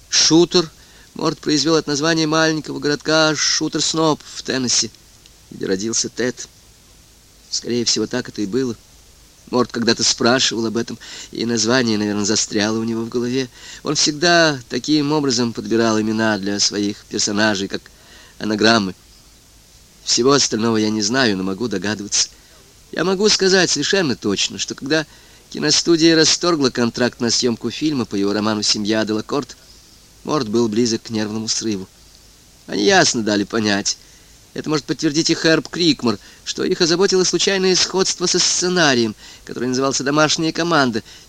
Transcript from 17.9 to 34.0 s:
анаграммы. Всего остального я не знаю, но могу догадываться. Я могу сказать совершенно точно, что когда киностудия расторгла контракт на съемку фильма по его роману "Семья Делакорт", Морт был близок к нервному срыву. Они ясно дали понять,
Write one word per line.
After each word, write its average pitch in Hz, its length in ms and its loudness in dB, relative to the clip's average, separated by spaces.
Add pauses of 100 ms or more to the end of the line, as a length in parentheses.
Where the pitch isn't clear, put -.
анаграммы. 107 540 2 (1080)
Всего 123 300 2
остального 117 460 2
я 107 120 2
не 107 120 -2
знаю, 113 340 2
но 95 60 -2
могу 95 260 -4
догадываться. 101 640 -4 (600)
Я - 140 -2
могу 196 240 2
сказать 190 420 4
совершенно 147 460 0
точно, 101 420 -2
что - 160 -6
когда 151 320 -2 (440)
киностудия 160 640 2
расторгла 156 540 2
контракт 120 500 -2
на 117 100 0
съемку 117 400 -2
фильма 147 340 -2
по 104 120 -6
его 101 160 0
роману 107 300 0
"Семья 110 420 0
Делакорт", 110 520 -4 (680)
Морт 139 240 -2
был 117 200 2
близок 113 360 0
к - 60 -12
нервному 110 380 -4
срыву. 104 400 -4 (800)
Они - 180 -2
ясно 170 380 4
дали 104 220 0
понять, 107 520 -2 (580)